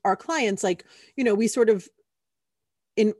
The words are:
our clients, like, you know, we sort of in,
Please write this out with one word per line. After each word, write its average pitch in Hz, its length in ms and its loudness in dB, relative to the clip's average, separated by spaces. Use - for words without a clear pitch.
our 190 120 0
clients, 240 480 -4
like, 185 200 -2
you 269 80 -4
know, 226 120 2
we 226 120 2
sort 226 220 0
of 202 180 0
in, 214 220 2